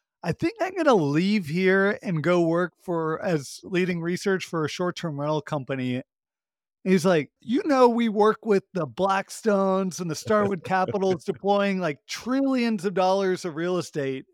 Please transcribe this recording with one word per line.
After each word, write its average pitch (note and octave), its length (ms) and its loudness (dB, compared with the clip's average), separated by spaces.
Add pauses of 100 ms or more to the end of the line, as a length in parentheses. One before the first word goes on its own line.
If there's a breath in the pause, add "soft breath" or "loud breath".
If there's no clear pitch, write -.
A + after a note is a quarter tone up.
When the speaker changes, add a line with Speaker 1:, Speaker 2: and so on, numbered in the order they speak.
(200)
Speaker 1:
"I F3 120 -4
think E4+ 280 -2
I'm F#4 140 -2
gonna D4+ 220 4
leave F3 500 2
here F#3+ 560 2
and D#3 220 -4
go F3 160 4
work E3+ 320 0 (100)
for, D#3+ 400 -4
as D#3+ 400 -4
leading F3+ 380 -2
research F3 460 -2
for D#3+ 180 -4
a C#3 40 -2
short-term E3+ 520 -6
rental D3+ 200 -2
company." C3 540 -4
And B2+ 80 -4 (800)
he's F#3 220 2
like, E3+ 260 2 (100)
"You B3 260 -2
know, B3+ 220 6
we A#3 200 2
work G#3+ 360 2
with G3 200 2 (100)
the E3+ 100 -2
Blackstones F#3+ 1160 0
and F3 100 -6
the D3 60 -4
Starwood G3+ 480 0
Capitals F#3 600 0
Speaker 2:
<laughs> - 0 -
Speaker 1:
deploying, G3+ 540 0
like, D#3+ 200 -2 (100)
trillions A#3+ 760 -2
of G3 100 -2
dollars F#3 500 2
of E3 100 -6
real F3 240 -2
estate, C3+ 560 -4